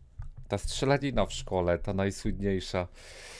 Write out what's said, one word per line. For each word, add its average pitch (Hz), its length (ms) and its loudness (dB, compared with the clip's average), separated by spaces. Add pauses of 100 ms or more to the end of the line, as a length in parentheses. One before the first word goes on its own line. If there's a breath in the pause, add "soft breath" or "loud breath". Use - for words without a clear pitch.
(480)
Ta 101 100 0
strzelanina 135 680 2
w - 80 -6
szkole, 87 460 2
ta 101 140 -2
najsłynniejsza. 98 960 0 (520 loud breath)